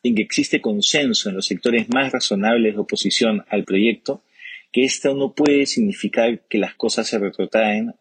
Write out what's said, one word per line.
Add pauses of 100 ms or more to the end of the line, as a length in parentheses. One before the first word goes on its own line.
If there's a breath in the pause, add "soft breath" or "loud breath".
en
que
existe
consenso
en
los
sectores
más
razonables
de
oposición
al
proyecto (480 loud breath)
que
esto
no
puede
significar
que
las
cosas
se
retrotraen